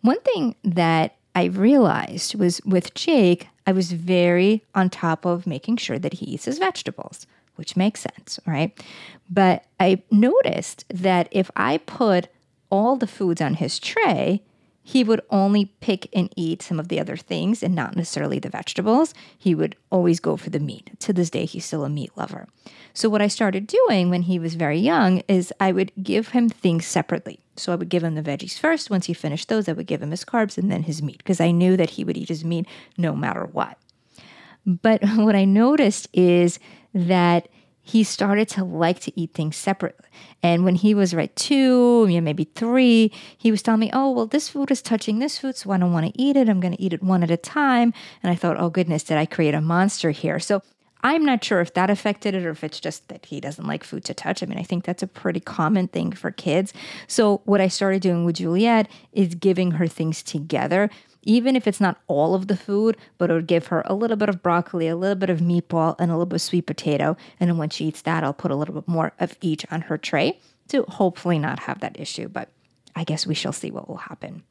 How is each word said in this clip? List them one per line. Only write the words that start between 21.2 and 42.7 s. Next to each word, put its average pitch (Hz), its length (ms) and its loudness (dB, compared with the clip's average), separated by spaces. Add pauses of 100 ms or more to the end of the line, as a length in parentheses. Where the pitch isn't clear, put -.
day, 180 140 -4
he's 165 200 -10
still 151 180 -6
a 139 60 -6
meat 147 260 -6
lover. - 320 -12 (460)
So - 160 0
what 208 120 2
I 208 60 2
started 196 380 -2
doing 226 460 2
when 180 100 0
he 180 160 0
was 165 160 -4
very 160 240 0
young 208 500 2
is 185 320 2
I 190 120 2
would 190 200 0 (120)
give 214 260 -2
him 240 200 2
things 165 360 0
separately. - 540 -4 (160)
So - 180 -6
I 170 40 -2
would 175 120 -6
give 175 140 0
him 165 100 -2
the 151 80 -4
veggies 151 380 -8
first. 311 320 0
Once 185 160 0
he 175 60 -4
finished 160 360 -6
those, 214 180 0
I 160 60 -2
would - 140 -8
give - 160 -4
him 147 80 -6
his 170 120 -8
carbs 220 320 -2
and 185 160 -2
then 165 120 -2
his 156 180 -6
meat, 147 220 -8
'cause 180 180 0
I 165 80 4
knew 180 280 4
that 165 140 2
he - 120 -8
would - 140 -4
eat - 120 -8
his 160 160 -6
meat 170 220 -4 (280)
no 160 200 -2
matter - 300 -4
what. - 340 -6 (880)
But 208 340 2
<laughs> 202 140 2
what 214 200 4
I 196 100 4
noticed 233 680 4
is 175 460 4 (340)
that 175 540 2 (400)
he 226 160 4
started 202 460 0
to 190 140 -4
like 170 380 0
to - 180 -8
eat 165 160 -6
things 156 200 -4
separately. - 540 -6 (320)
And 170 220 4
when 185 100 4
he 208 220 4
was, 190 180 2
right, - 220 -2
two, 247 760 4
yeah, 170 100 4
maybe 156 260 -2 (100)
three, 233 560 4 (260)